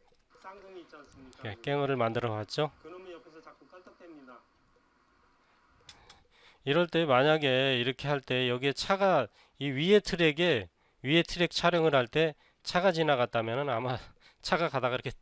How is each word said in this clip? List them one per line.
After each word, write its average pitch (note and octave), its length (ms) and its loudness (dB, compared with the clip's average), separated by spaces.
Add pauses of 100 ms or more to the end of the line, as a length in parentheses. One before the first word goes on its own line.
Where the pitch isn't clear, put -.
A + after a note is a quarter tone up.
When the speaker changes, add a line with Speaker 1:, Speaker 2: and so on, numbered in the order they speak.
(420)
Speaker 1:
쌍둥이 F#3+ 400 -20
있지 - 140 -20
않습니까? - 540 -18
Speaker 2:
예, G2 120 -12
깽어를 C#3+ 340 -2
만들어 A#2 360 -2
봤죠. G#2+ 400 -4 (100)
Speaker 1:
그놈이 F3+ 300 -18
옆에서 D#3+ 300 -20
자꾸 D3+ 260 -20
깔딱댑니다. D#3 720 -20 (2250)
Speaker 2:
이럴 E3 220 2
때 E3 180 0
만약에 C3+ 720 2
이렇게 B2 300 -4
할 C#3+ 140 -2
때 B2+ 280 -2
여기에 B2+ 240 -2
차가, F#3+ 540 0 (320)
이 C#3+ 100 -4
위에 E3+ 300 4
트랙에, D#3+ 720 0 (340)
위에 D#3 200 2
트랙 F3 280 -2
촬영을 E3 420 2
할 B2 140 4
때 D#3 260 0 (300)
차가 F3+ 280 2
지나갔다면은 C3+ 800 0
아마 B2 280 -4
<laughs> - 440 -20
차가 E3 280 0
가다가 B2 260 -2
이렇게 A#2+ 160 -6 (100)